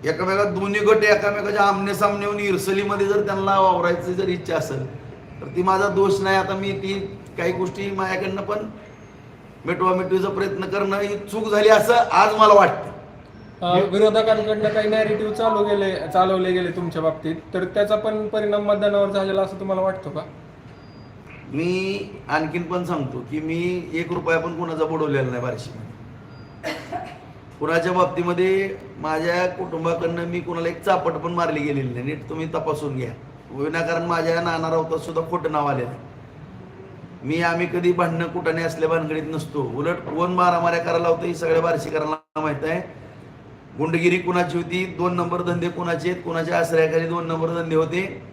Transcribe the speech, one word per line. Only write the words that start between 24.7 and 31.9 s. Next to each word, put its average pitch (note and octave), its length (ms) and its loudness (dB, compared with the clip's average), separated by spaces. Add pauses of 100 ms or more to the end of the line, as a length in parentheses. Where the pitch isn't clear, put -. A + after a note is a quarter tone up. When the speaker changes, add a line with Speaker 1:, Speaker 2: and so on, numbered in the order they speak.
Speaker 1:
बुडवलेला D3 460 0
नाही B2 120 -4
बार्शीमध्ये. - 480 -8 (1700)
कुणाच्या E3 320 0
बाबतीमध्ये F#3 840 2 (220)
माझ्या E3+ 480 0
कुटुंबाकडनं E3+ 800 -2
मी F3 160 -4
कुणाला E3 280 -4
एक D#3 160 -8
चापट F3+ 280 2
पण E3 200 -4
मारली E3 280 0
गेलेली C3+ 320 -2